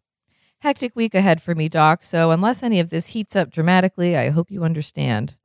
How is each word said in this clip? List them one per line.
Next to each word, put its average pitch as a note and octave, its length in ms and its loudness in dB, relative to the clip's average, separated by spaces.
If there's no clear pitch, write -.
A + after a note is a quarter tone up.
"Hectic C#4 360 -2
week A3+ 180 -2
ahead F#3 260 4
for F3 140 -4
me, D#3+ 140 -2
Doc, D#3+ 340 2
so E3 300 2
unless G3 320 0
any A3 160 0
of E3+ 100 -2
this E3 180 -6
heats - 280 -6
up F3 140 0
dramatically, F3 680 0
I C3 140 0
hope E3 200 -2
you G3 140 -8
understand." D3 800 -4